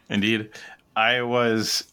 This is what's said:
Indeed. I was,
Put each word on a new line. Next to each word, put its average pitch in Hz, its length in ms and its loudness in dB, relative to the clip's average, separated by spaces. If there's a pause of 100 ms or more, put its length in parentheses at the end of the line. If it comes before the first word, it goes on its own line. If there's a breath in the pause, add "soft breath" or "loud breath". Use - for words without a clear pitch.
Indeed. 107 400 0 (460 loud breath)
I 120 260 2
was, 120 720 0